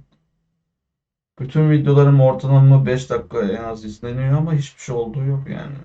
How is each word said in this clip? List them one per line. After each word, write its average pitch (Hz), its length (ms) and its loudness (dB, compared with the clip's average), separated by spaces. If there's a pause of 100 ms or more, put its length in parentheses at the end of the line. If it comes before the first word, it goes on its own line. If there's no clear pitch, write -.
(1400)
bütün 156 320 0
videolarım 143 500 4
ortalama 135 680 4
beş 127 240 -4
dakika 117 320 -6
en 104 220 -4
az 110 200 -12
izleniyor 123 540 -4
ama 160 160 -2
hiçbir - 260 -6
şey 123 160 -10
olduğu 117 280 -6
yok 139 240 -4
yani. - 360 -12